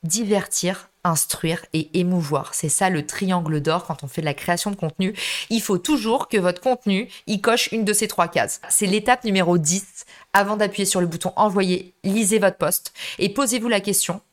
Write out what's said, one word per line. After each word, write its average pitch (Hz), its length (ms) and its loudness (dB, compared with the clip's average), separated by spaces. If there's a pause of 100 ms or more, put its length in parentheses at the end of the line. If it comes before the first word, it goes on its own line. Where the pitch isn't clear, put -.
Divertir, 190 840 -2 (140)
instruire 165 680 -2
et 160 280 -2
émouvoir. 165 560 0
C'est - 120 -4
ça 185 220 2
le 151 160 -2
triangle 170 560 -2
d'or 165 240 0
quand - 180 -8
on 139 40 -10
fait - 140 -6
de 156 40 -4
la 147 80 0
création 175 380 -2
de 202 40 -6
contenu. 185 380 -4 (380)
Il 226 100 2
faut 196 160 0
toujours 226 500 0
que 220 100 0
votre 180 240 0
contenu, 226 460 0 (200)
il 202 140 -2
coche 233 300 6
une 220 140 0
de 208 80 4
ces 214 140 2
trois 175 200 2
cases. 135 320 0 (100)
C'est - 180 2
l'étape 214 360 2
numéro 180 360 4
dix. 165 260 0 (480)
Avant 202 240 2
d'appuyer 202 280 0
sur 185 140 0
le 180 80 2
bouton 170 280 -4
envoyer, 190 580 0 (100)
lisez 208 360 2
votre 190 180 2
post - 340 -2 (280)
et 170 100 2
posez-vous 240 400 -2
la 208 100 2
question. 196 400 -2 (120)